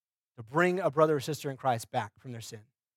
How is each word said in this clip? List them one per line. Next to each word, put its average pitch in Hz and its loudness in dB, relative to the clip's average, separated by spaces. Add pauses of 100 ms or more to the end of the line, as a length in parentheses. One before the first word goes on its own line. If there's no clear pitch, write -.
(380)
to 123 -14
bring 175 2
a 170 0
brother 156 4
or 143 0
sister 147 -6
in 135 -8
Christ 123 -2
back 117 -6
from 127 -14
their 113 -12
sin. 110 -16 (320)